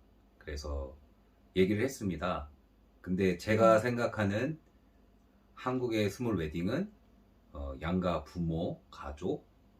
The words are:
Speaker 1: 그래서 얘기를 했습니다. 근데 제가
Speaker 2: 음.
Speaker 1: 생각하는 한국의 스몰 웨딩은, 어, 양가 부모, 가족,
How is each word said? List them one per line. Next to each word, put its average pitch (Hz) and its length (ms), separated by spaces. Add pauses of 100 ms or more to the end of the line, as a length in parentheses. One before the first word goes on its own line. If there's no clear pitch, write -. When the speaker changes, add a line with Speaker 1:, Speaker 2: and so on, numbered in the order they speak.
(380)
Speaker 1:
그래서 71 580 (580)
얘기를 95 300
했습니다. 90 640 (520)
근데 92 380
제가 113 380
Speaker 2:
음. 110 40
Speaker 1:
생각하는 117 800 (960)
한국의 113 560
스몰 113 260
웨딩은, 90 540 (600)
어, 69 280
양가 87 440
부모, 82 680
가족, 90 560 (340)